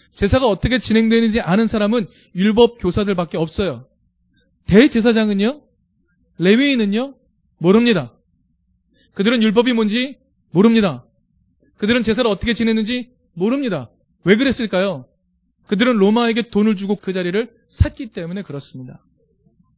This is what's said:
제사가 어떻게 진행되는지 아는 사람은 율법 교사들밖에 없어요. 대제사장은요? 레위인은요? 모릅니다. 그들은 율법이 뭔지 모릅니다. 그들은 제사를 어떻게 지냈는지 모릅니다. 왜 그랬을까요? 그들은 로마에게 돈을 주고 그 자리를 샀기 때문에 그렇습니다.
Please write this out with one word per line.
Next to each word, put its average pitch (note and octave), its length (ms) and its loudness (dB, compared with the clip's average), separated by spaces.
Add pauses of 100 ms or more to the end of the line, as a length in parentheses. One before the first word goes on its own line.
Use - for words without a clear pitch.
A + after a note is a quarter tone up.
(140)
제사가 B3+ 340 0
어떻게 A3 320 0
진행되는지 A3+ 600 2
아는 G#3 260 0
사람은 G#3+ 380 0 (300)
율법 A3 440 2
교사들밖에 F#3 580 -2
없어요. D#3 500 -6 (800)
대제사장은요? A3 920 2 (760)
레위인은요? A#3 800 0 (420)
모릅니다. F#3+ 560 2 (1000)
그들은 A3+ 300 0
율법이 A3+ 300 2
뭔지 A3+ 440 -2 (340)
모릅니다. G3 540 2 (720)
그들은 A#3 260 0
제사를 A3 260 0
어떻게 G#3 240 -2
지냈는지 A3+ 580 -4 (220)
모릅니다. G3 580 -4 (320)
왜 G3 140 4
그랬을까요? G3 720 -4 (580)
그들은 A#3 300 0
로마에게 A3+ 460 2
돈을 G#3+ 340 0
주고 G3 180 -4
그 - 160 -8
자리를 F#3 420 -4 (140)
샀기 D4 400 -4
때문에 F3+ 360 -10
그렇습니다. C3 640 -16 (720)